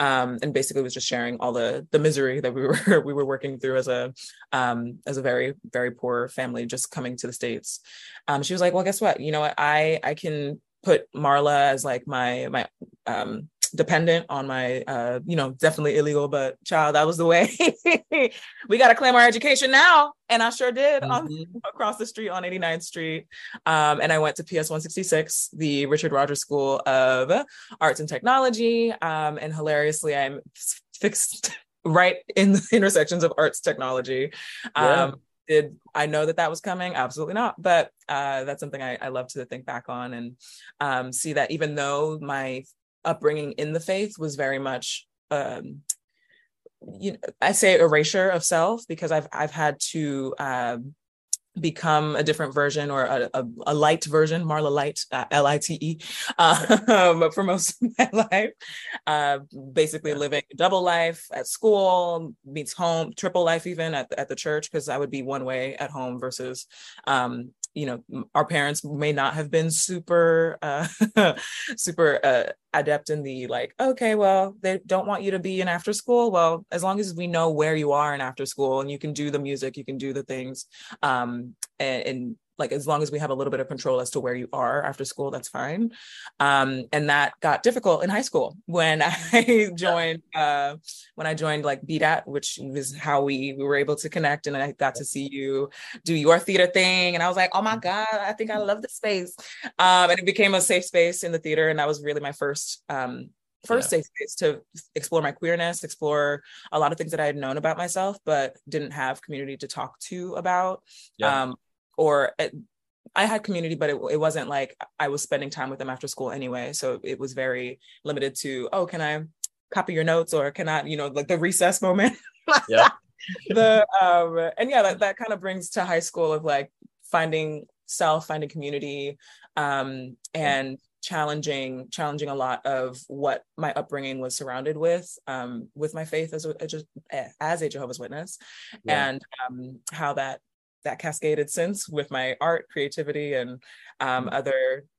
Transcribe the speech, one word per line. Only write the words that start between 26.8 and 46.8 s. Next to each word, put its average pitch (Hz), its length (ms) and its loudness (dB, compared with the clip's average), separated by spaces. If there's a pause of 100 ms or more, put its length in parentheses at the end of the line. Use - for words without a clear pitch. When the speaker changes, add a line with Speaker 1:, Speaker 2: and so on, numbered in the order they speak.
Speaker 1:
of 131 580 4 (360)
Arts 156 200 4
and 156 80 -6
Technology. 233 840 2
Um, 156 460 -2
and 156 160 -8
hilariously, 151 600 0
I'm 139 240 -2 (160)
s-, - 240 -8 (180)
fixed - 560 -2 (160)
<laughs> - 140 -20
right 180 320 4 (200)
in 196 160 8
the - 200 2
intersections 175 520 4
of 160 120 2
arts - 240 2
technology. 131 720 -2 (440)
Speaker 2:
Yeah. 143 280 4
Speaker 1:
Um, 139 160 -6 (260)
did 151 300 2 (180)
I 151 120 2
know 151 200 0
that 160 100 -2
that 165 140 2
was 165 100 -8
coming? 180 340 -6
Absolutely 147 400 -4
not. 220 260 -2
But, 170 300 4 (160)
uh, 139 380 -2
that's 135 160 -6
something 139 220 -10
I, 127 180 -6
I 135 80 -8
love 127 200 -6
to 127 180 -10
think 127 180 -12
back 127 240 -10
on 123 240 -8
and, 120 240 -12 (420)
um, 131 320 -2
see 151 240 -6
that 139 160 2
even 151 240 -2
though 147 460 -2
my 135 440 -6 (380)
upbringing 151 500 0
in 151 200 -4
the 165 80 -2
faith 196 380 -4
was 156 180 -6
very 135 220 -2
much, 131 480 -6 (240)
um, 143 480 -6 (1200)